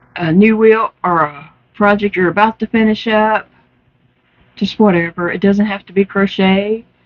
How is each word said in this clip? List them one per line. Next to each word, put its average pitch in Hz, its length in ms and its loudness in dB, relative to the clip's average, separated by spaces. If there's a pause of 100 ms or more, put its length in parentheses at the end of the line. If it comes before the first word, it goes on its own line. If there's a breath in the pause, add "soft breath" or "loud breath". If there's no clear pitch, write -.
(140)
A 160 180 -4
new 214 240 4
wheel 220 360 2 (100)
or 170 200 0
a 147 300 -8 (220)
project 202 400 0
you're 180 140 0
about 202 320 0
to 214 80 -6
finish 220 400 0
up? 214 400 0 (1080)
Just - 240 -8
whatever. 175 520 0
It 180 100 -8
doesn't 202 260 2
have 202 200 -10
to - 60 -20
be 196 120 0
crochet 196 800 -2 (220)